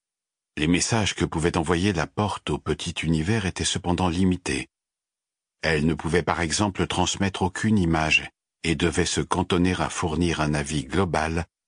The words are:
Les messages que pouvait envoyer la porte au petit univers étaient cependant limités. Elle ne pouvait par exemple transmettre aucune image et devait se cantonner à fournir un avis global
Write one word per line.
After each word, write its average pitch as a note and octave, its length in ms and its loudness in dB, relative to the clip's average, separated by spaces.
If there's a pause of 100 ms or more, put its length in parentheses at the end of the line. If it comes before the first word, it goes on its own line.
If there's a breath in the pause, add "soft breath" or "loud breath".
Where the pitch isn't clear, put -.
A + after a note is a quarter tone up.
(560)
Les D#2 120 0
messages F#2 480 2
que - 100 -2
pouvait E2 320 0
envoyer F2 340 0
la D#2 160 0
porte - 420 -4
au D2 80 -2
petit D#2+ 360 -4 (100)
univers E2 420 0
étaient - 200 -4
cependant F2+ 420 0
limités. F2 600 0 (920)
Elle D#2+ 240 2
ne D#2+ 100 2
pouvait E2 280 0
par E2 160 0
exemple F2+ 480 0
transmettre F#2+ 540 -2
aucune G#2+ 360 2
image D#2 520 2 (340)
et E2 120 2
devait E2+ 300 2
se - 140 -2
cantonner F2+ 540 2
à D#2 160 -2
fournir D#2+ 500 0
un D2+ 140 0
avis D2 320 -2
global D#2+ 600 -2 (220)